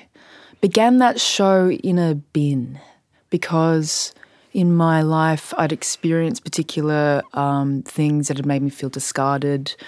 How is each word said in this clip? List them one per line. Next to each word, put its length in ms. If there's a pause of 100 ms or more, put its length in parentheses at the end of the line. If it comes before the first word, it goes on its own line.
(600)
began 360
that 240
show 500
in 280
a 160
bin 640 (480)
because 840 (400)
in 200
my 280
life 560
I'd 140
experienced 720
particular, 800 (140)
um, 480
things 460
that 100
had 80
made 160
me 80
feel 180
discarded, 840 (140)